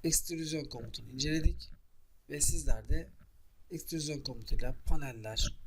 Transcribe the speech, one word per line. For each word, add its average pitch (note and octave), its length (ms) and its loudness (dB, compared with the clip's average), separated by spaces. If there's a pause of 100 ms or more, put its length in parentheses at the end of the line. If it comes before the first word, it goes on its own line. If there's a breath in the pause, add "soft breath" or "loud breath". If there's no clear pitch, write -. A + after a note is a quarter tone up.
ekstrüzyon D#3+ 600 -2
komutunu A2+ 460 -12
inceledik D3+ 600 0 (600)
ve D3 100 -6
sizler - 480 4
de E3 200 2 (640)
ekstrüzyon D#3 500 -6
komutuyla B2 560 0 (100)
paneller A2 800 2